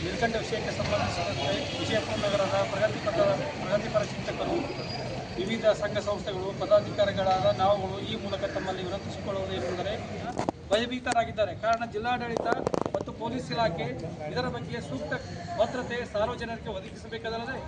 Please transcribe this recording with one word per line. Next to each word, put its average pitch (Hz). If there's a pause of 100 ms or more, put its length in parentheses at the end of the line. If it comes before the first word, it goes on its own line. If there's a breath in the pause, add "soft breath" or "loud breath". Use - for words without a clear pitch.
ನಿರ್ಗಂಡ 226
ವಿಷಯಕ್ಕೆ 202
ಸಂಬಂಧಿಸಿದಂತೆ - (260)
ವಿಜಯಪುರ 214
ನಗರದ 196 (160)
ಪ್ರಗತಿಪರ, - (400)
ಪ್ರಗತಿಪರ 622 (100)
ಚಿಂತಕರು, 349 (800)
ವಿವಿಧ 220 (160)
ಸಂಘ 208 (100)
ಸಂಸ್ಥೆಗಳು, 196 (120)
ಪದಾಧಿಕಾರಿಗಳಾದ 190 (100)
ನಾವುಗಳು 190 (140)
ಈ 220
ಮೂಲಕ 202 (100)
ತಮ್ಮಲ್ಲಿ 190
ವಿನಂತಿಸಿಕೊಳ್ಳುವುದು 190
ಏನೆಂದರೆ, 180 (760)
ಭಯಭೀತರಾಗಿದ್ದಾರೆ. 233 (120)
ಕಾರಣ 226 (100)
ಜಿಲ್ಲಾಡಳಿತ 233 (460)
ಮತ್ತು - (100)
ಪೊಲೀಸ್ 240
ಇಲಾಖೆ 226 (460)
ಇದರ 247 (100)
ಬಗ್ಗೆ 165 (100)
ಸೂಕ್ತ 269 (460)
ಭದ್ರತೆ 240 (140)
ಸಾರ್ವಜನಿಕರಿಗೆ 226
ಒದಗಿಸಬೇಕಾದಲ್ಲದೆ 226 (100)